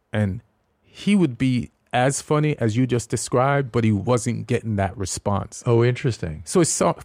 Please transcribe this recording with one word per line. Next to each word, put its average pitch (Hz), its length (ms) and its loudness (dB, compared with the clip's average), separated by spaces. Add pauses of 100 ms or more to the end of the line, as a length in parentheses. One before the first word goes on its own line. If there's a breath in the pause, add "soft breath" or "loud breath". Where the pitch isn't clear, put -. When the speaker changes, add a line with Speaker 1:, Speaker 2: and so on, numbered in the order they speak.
(120)
Speaker 1:
And 104 300 -2 (400)
he - 320 -2
would 160 220 2
be 123 340 0 (220)
as 131 300 2
funny 151 360 0
as 113 180 0
you 127 100 4
just 120 240 -2
described, 135 600 0
but 113 140 0
he 110 80 4
wasn't 107 540 0
getting 113 300 -2
that 95 200 0
response. - 720 -4
Speaker 2:
Oh, 117 180 4
interesting. 110 600 -2
Speaker 1:
So - 160 2
it's 156 80 2
so 175 240 0 (100)